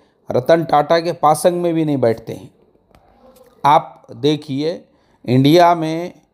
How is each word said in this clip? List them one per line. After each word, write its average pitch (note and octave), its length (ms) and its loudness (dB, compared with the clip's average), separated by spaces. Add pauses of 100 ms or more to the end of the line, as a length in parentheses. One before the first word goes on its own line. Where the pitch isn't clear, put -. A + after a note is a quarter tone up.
(300)
रतन E3 340 0
टाटा D3 360 0
के E3 120 -4
पासंग E3 500 0
में E3+ 120 -2
भी D#3+ 100 -2
नहीं D3 120 -2
बैठते A#2 360 -4
हैं। G2 180 -18 (1120)
आप D#3+ 420 0 (100)
देखिए, D3 680 -6 (420)
इंडिया D#3 480 4
में E3 380 -6 (220)